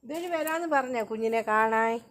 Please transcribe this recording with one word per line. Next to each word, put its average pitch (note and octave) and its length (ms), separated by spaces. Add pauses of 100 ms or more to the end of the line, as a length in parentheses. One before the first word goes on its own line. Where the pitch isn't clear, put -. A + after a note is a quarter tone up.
ഇതുവഴി D#4+ 300
വരാന്ന് D#4+ 400
പറഞ്ഞ B3+ 240 (100)
കുഞ്ഞിനെ A3+ 400
കാണാൻ A3 460 (160)